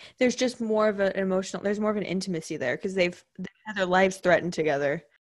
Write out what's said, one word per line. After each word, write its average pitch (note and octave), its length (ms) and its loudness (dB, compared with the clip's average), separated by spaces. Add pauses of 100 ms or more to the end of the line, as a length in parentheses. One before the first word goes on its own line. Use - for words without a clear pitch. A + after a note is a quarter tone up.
(180)
there's B3+ 180 2
just B3+ 240 -2
more G#3+ 300 2
of G3+ 100 -2
an G3 160 2
emotional, F#3+ 460 -2
there's G3+ 180 -2
more G#3+ 120 0
of G#3+ 60 0
an G3 60 -2
intimacy E3+ 540 -4
there C3 200 -2
'cause F#3+ 180 -6
they've, F3 280 0 (140)
they've F#3 100 -10 (180)
had G#3+ 120 -10
their F#3+ 80 0
lives F#3 320 2
threatened F3 360 2
together. D3+ 500 0 (220)